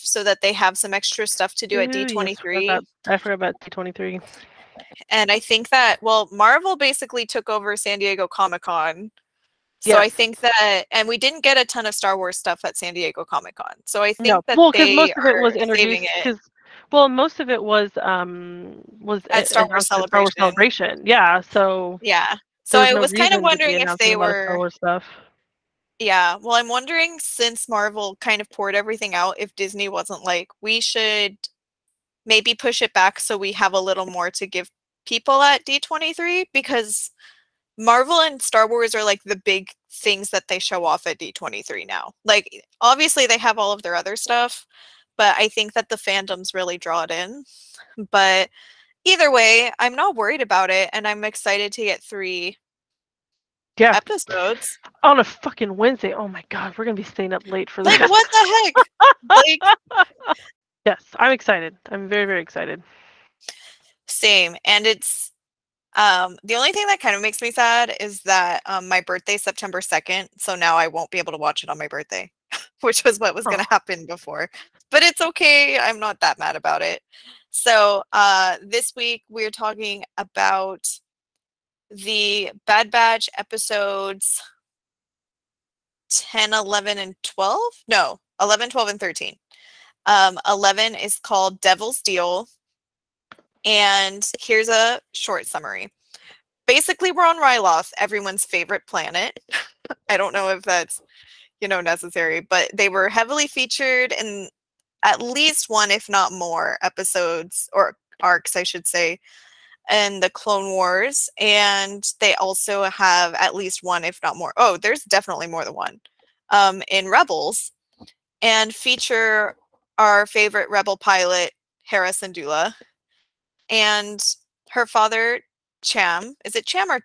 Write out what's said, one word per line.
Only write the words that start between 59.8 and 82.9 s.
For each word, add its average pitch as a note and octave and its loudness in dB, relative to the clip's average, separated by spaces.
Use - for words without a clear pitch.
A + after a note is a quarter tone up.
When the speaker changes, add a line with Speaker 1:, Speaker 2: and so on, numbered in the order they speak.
Speaker 2:
Yes, G3 0
I'm B3 4
excited. F#3 -2
I'm G3 -10
very, G#3 0
very F#3+ -2
excited. F3 -10
Speaker 1:
Same. F#3 2
And G#3 2
it's, - 0
um, F#3 2
the G#3+ -4
only C#4 0
thing G#4 -4
that G4 0
kind G#3+ 0
of G3+ -6
makes G#3+ -4
me A#3 -4
sad A#3 2
is G#3 -10
that, F3+ 0
um, F#3 -8
my F#3 2
birthday's F#3 -4
September F#3+ -6
second, F#3 -4
so F#3+ -2
now E3+ 2
I E3 2
won't D#3+ -8
be F#3 -6
able D#3+ -6
to D#3 -12
watch D3+ -4
it D3+ -16
on D3+ -6
my D3+ -10
birthday, C#3+ -12
<laughs> - -14
which A#3 0
was G#3 4
what G3 0
was G#3+ -8
gonna G#3 -2
Speaker 2:
Oh. A3+ 2
Speaker 1:
happen F3 -4
before. E3 -10
But D4+ 4
it's E4+ 2
okay. C#4+ 2
I'm A3 -2
not G#3+ -6
that D3+ 0
mad D3+ -6
about D#3 -2
it. E3+ -6
So, G#3 4
uh, F#3+ 2
this A3 -4
week A#3 -6
we're G#3+ -8
talking G#3+ -8
about F#3+ -2
the G#3 -4
Bad G#3+ 2